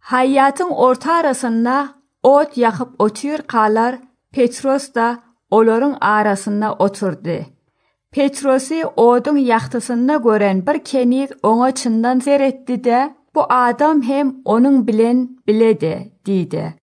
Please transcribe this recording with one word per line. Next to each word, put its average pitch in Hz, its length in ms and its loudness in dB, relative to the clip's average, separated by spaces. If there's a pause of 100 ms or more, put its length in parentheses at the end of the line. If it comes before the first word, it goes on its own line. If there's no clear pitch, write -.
Hayyatın 277 600 2
orta 254 420 0
arasında 262 760 -2 (340)
ot 285 360 4
yakıp 233 420 -2
otur 277 380 -2
kalar, 226 600 0 (340)
Petros 269 640 -2
da 240 240 -2 (320)
olorun 226 500 2
arasında 208 720 -2
oturdu. 185 640 -4 (720)
Petrosi 277 760 -2
odun 247 500 2
yaktısında 247 800 -2
gören 208 500 0
bir 302 180 -2
keniz 262 460 -2 (120)
ona 240 320 2
çından 240 460 -2
zeretti 269 640 -2
de, 247 300 0 (200)
"Bu 302 140 2
adam 254 540 2
hem 269 420 -2
onun 247 420 2
bilen 240 600 0
biledi," 214 680 0 (140)
dedi. 160 580 -4